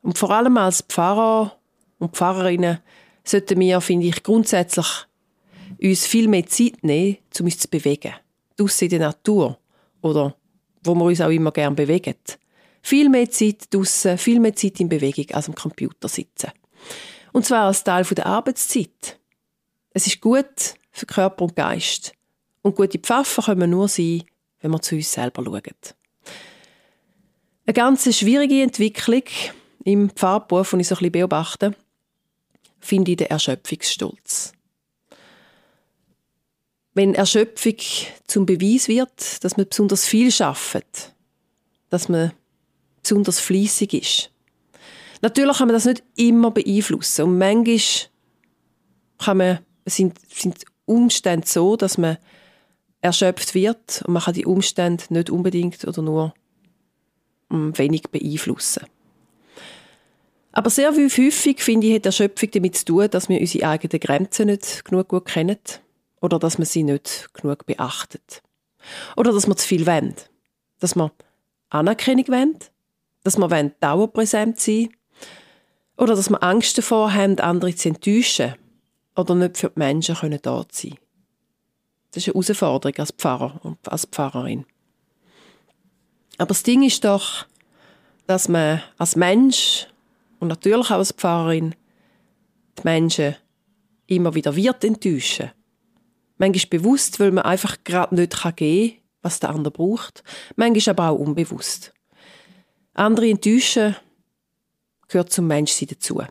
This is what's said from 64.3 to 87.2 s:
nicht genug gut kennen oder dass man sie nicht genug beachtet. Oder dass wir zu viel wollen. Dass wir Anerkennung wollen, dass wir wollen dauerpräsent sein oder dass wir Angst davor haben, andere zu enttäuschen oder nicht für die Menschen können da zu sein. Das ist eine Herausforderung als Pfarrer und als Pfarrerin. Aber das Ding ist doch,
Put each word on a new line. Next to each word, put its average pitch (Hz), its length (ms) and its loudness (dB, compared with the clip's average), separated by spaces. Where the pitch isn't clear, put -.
nicht - 400 -4
genug 185 220 0
gut 180 180 -4
kennen 175 320 -2
oder 175 180 0
dass 165 180 0
man 160 100 -2
sie 165 160 -2
nicht - 520 -4
genug - 320 -8
beachtet. - 760 -10
Oder 233 160 2
dass 202 140 2
wir 196 100 2
zu - 100 -4
viel 165 200 0
wollen. 165 280 0
Dass - 160 -4
wir 160 160 -2
Anerkennung 226 600 0
wollen, 262 300 0
dass 190 140 0
wir 180 140 2
wollen 151 300 0
dauerpräsent 214 800 0
sein 226 300 0
oder 226 180 2
dass 190 160 0
wir - 120 2
Angst 190 360 2
davor 214 340 2
haben, 196 260 2
andere 175 360 0
zu 175 140 -2
enttäuschen 160 680 0
oder 180 200 0
nicht 180 240 0
für - 120 -4
die - 80 -8
Menschen 156 360 -2
können 151 260 -6
da 123 280 -6
zu - 200 -12
sein. 139 100 -18
Das 175 100 -6
ist - 80 -4
eine 190 80 0
Herausforderung 143 560 -2
als 151 140 -6
Pfarrer 127 500 -4
und - 280 -14
als - 160 -6
Pfarrerin. 131 580 -8
Aber 170 100 -2
das 190 140 -2
Ding 254 200 4
ist - 220 2
doch, - 420 -2